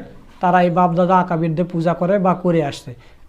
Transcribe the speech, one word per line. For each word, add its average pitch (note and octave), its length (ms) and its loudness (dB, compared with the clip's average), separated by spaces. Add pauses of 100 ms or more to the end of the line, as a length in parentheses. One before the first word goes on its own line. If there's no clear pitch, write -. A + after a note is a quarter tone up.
(400)
তারা F3+ 220 2
এই F3+ 80 2
বাপ F3 240 2
দাদা F3+ 240 2
আকাবিরদের E3+ 480 -2
পূজা E3+ 280 -2
করে F3+ 260 0
বা F#3 140 2
করে F3 300 0
আসছে। C3+ 300 -10 (360)